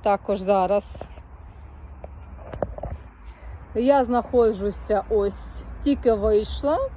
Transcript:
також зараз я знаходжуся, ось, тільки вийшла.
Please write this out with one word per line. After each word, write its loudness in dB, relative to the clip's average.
також 2
зараз 2
я 6
знаходжуся, 2
ось, 0
тільки 4
вийшла. 2